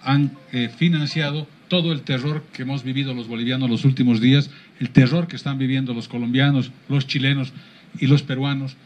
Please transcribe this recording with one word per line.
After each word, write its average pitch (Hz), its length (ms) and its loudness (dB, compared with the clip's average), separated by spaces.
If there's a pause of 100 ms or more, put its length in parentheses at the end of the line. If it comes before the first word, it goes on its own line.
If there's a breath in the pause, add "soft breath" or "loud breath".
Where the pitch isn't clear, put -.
han, 139 300 2 (200)
eh, 120 240 -4
financiado 151 720 -2 (200)
todo 175 240 0
el 139 100 -4
terror 147 500 -4
que - 120 -12
hemos 131 200 -6
vivido 131 300 -4
los 120 140 -8
bolivianos 120 420 -2
los 113 160 0
últimos 127 340 4
días, 131 300 4 (300 loud breath)
el 131 100 -6
terror 147 380 4
que - 80 -12
están 135 240 -6
viviendo 131 340 -2
los 117 140 -8
colombianos, 127 640 0 (160)
los 139 180 0
chilenos 135 480 -2 (460 loud breath)
y 139 80 0
los 143 160 4
peruanos 135 520 -4 (100)